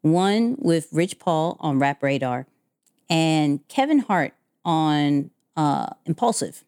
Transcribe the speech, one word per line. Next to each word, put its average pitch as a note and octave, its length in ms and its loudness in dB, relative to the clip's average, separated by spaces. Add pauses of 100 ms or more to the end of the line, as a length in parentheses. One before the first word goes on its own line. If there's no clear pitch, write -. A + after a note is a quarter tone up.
One G3 580 2
with E3 320 0
Rich E3+ 280 -2
Paul D#3+ 400 -2
on D3 200 -2
Rap C#3 220 0
Radar C3 460 -2 (640)
and D#3 580 0
Kevin C#4+ 320 2
Hart F#3 340 0 (300)
on, D3 680 2 (280)
uh, C#3+ 300 0 (180)
Impulsive. E3 640 -4